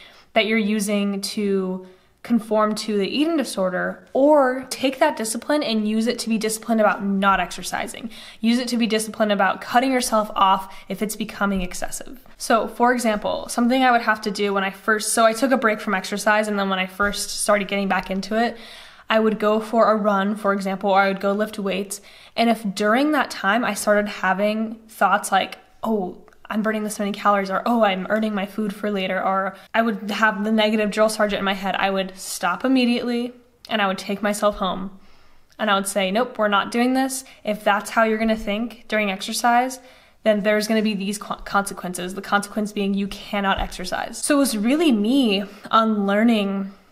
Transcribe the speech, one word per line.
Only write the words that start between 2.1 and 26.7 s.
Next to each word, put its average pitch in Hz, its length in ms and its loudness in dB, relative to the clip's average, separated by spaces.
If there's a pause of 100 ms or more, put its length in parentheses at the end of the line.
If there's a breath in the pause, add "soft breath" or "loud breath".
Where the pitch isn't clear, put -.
conform 214 480 2
to 214 240 -4
the 190 120 0
eating 311 280 0
disorder, 185 760 -2
or 262 580 4
take - 300 -2
that 302 160 4
discipline 233 440 -2
and 220 280 0
use 220 180 0
it - 140 -2
to - 80 -6
be 220 100 2
disciplined 220 420 -2
about 196 240 2
not 196 360 2
exercising. - 680 -6 (320 loud breath)
Use 240 200 2
it 240 80 -4
to 240 80 -2
be 226 100 2
disciplined 214 460 0
about 196 280 2
cutting 262 300 2
yourself 240 460 0
off 190 360 4 (160 loud breath)
if 196 140 -4
it's 208 140 -4
becoming 202 460 -2
excessive. - 580 -8 (180)
So 226 300 0
for 240 240 2
example, 208 560 -2
something 240 340 2
I 254 80 6
would 233 120 4
have 220 180 0
to 214 100 -4
do 202 240 -2
when 196 80 0
I 190 80 -2
first, 214 420 -2
so 233 120 4
I 226 80 6
took 233 180 0
a 262 60 4
break 214 240 2
from 208 140 -2
exercise, 214 520 0
and 214 100 -2
then 196 120 0
when 190 100 -2
I 185 80 -2
first - 560 -4
started 202 240 2
getting 202 220 -2
back 185 200 -2
into 196 320 -2
it, 233 160 -2 (540 loud breath)
I 220 80 4
would 220 220 2
go 214 180 2
for 220 320 4
a 220 60 4
run, 202 400 0
for 196 160 0
example, 196 380 -2
or 190 100 6
I 196 80 4
would 190 120 -2
go 202 120 0
lift 214 260 -2
weights. 196 420 -4 (360 loud breath)
And 233 120 2
if 226 240 0
during 226 400 2
that 277 200 -2
time 208 320 0
I 208 100 -2
started 208 320 2
having 208 720 -2 (120)
thoughts 202 440 0
like, - 260 0 (240)
"Oh, 208 360 -2 (300)
I'm 214 140 -2
burning 214 220 -2